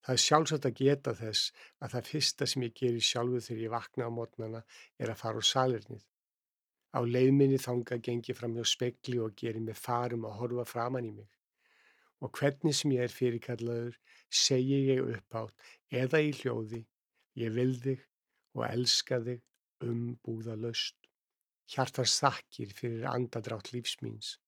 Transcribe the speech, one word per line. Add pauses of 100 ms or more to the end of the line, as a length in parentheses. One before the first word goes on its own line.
Það
er
sjálfsagt
að
geta
þess (200)
að
það
fyrsta
sem
ég
geri
sjálfur
þegar
ég
vakna
á
morgnana (360)
er
að
fara
á
salernið. (920)
Á
leið
minni
þangað
geng
ég
fram
hjá
spegli
og
geri
mér
far
um
að
horfa
framan
í
mig. (960)
Og
hvernig
sem
ég
er
fyrirkallaður, (340)
segi
ég
upphátt (240)
eða
í
hljóði: (560)
„Ég
vil
þig (460)
og
elska
þig (360)
umbúðalaust.“ (560)
Hjartans
þakkir
fyrir
andardrátt
lífs
míns.